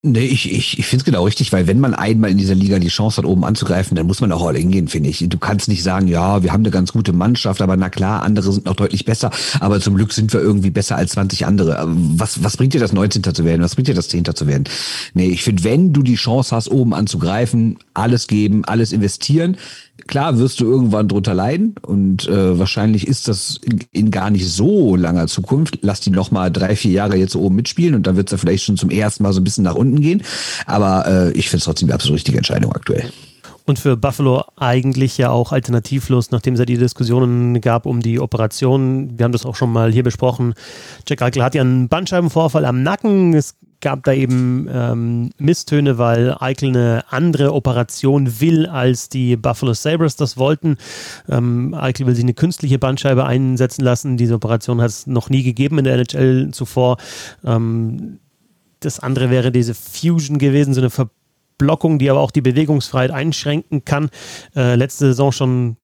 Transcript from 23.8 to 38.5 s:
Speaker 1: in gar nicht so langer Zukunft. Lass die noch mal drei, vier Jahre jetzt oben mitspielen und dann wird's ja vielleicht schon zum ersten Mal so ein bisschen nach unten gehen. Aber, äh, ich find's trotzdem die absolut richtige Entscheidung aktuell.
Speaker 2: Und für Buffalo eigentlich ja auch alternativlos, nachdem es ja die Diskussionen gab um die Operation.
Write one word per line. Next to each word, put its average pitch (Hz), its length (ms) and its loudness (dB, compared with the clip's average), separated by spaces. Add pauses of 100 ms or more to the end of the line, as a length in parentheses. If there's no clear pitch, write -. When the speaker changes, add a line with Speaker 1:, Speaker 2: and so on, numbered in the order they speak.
Speaker 1:
in 107 200 0
gar 95 180 -2
nicht 92 180 0
so 107 480 2
langer 85 320 0
Zukunft. 135 540 -2
Lass 98 180 0
die - 100 -2
noch 92 220 0
mal 92 200 0
drei, 95 240 0
vier 104 160 0
Jahre 101 240 2
jetzt 92 200 0
oben 92 200 2
mitspielen 151 400 0
und 98 120 2
dann 92 80 2
wird's 95 160 0
ja 95 60 -2
vielleicht 92 260 0
schon 101 140 0
zum 92 120 0
ersten 104 340 -2
Mal 98 100 2
so 92 80 2
ein - 20 4
bisschen 98 200 0
nach 85 120 0
unten 131 260 2
gehen. 170 220 2 (420)
Aber, 95 420 2
äh, 90 260 4
ich - 160 -2
find's 87 160 0
trotzdem 80 220 -2
die 65 60 2
absolut - 220 0
richtige - 220 0
Entscheidung - 360 0
aktuell. - 380 -4 (540)
Speaker 2:
Und 139 120 0
für 135 200 0
Buffalo 135 460 0 (120)
eigentlich 131 640 0
ja 123 100 2
auch 120 220 0
alternativlos, 123 800 0
nachdem 127 240 0
es 117 40 0
ja 123 60 2
die 120 120 2
Diskussionen 120 840 2
gab 117 240 0
um 120 160 -2
die 113 180 0
Operation. 131 1000 -2